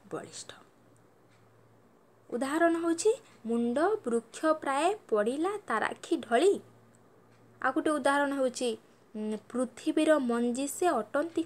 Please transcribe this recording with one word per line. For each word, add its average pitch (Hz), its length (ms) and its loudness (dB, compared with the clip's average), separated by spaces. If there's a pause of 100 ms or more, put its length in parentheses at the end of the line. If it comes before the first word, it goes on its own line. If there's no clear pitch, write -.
(120)
ବଳିଷ୍ଠ। - 380 -12 (1800)
ଉଦାହରଣ 302 480 2
ହେଉଛି 330 340 2 (340)
ମୁଣ୍ଡ 233 340 0
ବୃକ୍ଷ 320 640 0
ପ୍ରାୟ 311 500 2 (140)
ପଡ଼ିଲା 277 480 0
ତାରାଖି - 600 -2
ଢଳି। 269 420 2 (1040)
ଆଉ 262 100 0
ଗୋଟେ 320 180 0
ଉଦାହରଣ 285 440 2
ହେଉଛି 254 360 -2 (480)
ଉଁ, 214 200 -6 (120)
ପୃଥିବୀର 302 680 0
ମଞ୍ଜି 240 480 -2
ସେ - 200 -2
ଅଟନ୍ତି 302 580 -2